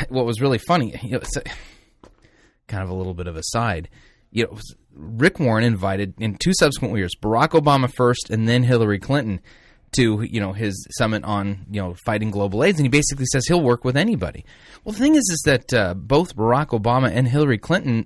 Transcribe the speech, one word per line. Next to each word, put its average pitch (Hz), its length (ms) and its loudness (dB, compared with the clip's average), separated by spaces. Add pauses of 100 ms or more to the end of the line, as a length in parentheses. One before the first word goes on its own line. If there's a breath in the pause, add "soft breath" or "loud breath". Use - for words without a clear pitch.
what 127 160 0
was 113 140 -4
really 131 200 2
funny, 135 420 0
you 113 100 -8
know, 127 60 -2
it's, - 180 -6
uh, 131 60 -6 (1300 loud breath)
kind 95 160 -6
of 90 60 -6
a 92 40 -6
little 92 220 -6
bit 87 120 -8
of 85 80 -10
a - 80 -10
side. 104 460 -4 (420 soft breath)
You 113 140 0
know, 110 140 -16 (340)
Rick 113 460 0
Warren 117 240 2
invited 98 560 0
in 107 160 -4
two 185 180 0
subsequent 135 440 2
years: 92 220 -2
Barack 120 400 4
Obama 139 320 2
first 123 380 0
and 110 180 0
then 123 140 4
Hillary 117 380 4
Clinton, 110 420 -2 (540 soft breath)
to, 110 260 2
you 113 200 -4
know, 95 100 -4
his 101 400 -6
summit 110 320 -2
on, 101 480 -4
you 104 100 -4
know, 90 140 -6 (100)
fighting 110 240 -2
global 101 320 -2
aids, 156 160 2
and 147 80 2
he 123 40 2
basically 139 420 0
says 131 160 0
he'll 170 160 2
work 120 220 2
with 127 100 0
anybody. 147 480 -2 (400 loud breath)
Well, 214 80 -10
the 208 80 -10
thing 294 160 4
is, 240 140 2
is 165 160 -4
that, 131 280 2
uh, 98 200 2
both 135 420 0
Barack 120 320 2
Obama 120 420 2
and 120 160 2
Hillary 135 320 2
Clinton, 120 480 0